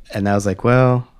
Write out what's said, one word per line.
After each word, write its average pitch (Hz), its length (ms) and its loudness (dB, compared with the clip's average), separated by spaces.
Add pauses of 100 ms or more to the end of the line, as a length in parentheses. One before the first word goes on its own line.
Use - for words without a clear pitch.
(140)
And 101 140 -4
I 101 80 0
was 101 100 -2
like, 95 180 -4
"Well, 123 440 2 (120)